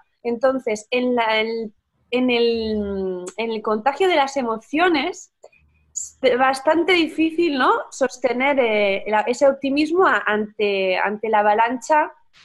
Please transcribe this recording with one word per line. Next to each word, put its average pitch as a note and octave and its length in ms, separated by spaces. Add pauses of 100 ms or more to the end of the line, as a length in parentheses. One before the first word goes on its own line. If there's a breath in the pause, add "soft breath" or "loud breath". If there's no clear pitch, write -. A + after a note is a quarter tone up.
(220)
Entonces, A#3+ 720
en B3 240
la, A3 240
en, A3+ 340 (380)
en B3+ 180
el, G#3+ 960 (140)
en A3+ 140
el G#3+ 100
contagio A3+ 480
de E4+ 80
las C4+ 180
emociones, C#4+ 960 (880 loud breath)
es B3 160
bastante D#4 540
difícil, D#4+ 680
¿no? C#4+ 140 (180)
Sostener, C4 680
eh, G#3 480
la, G#3+ 140
ese B3 260
optimismo D4+ 580
a-, A3 220
ante, G3+ 680
ante G3+ 320
la G#3+ 100
avalancha A#3+ 720 (340 soft breath)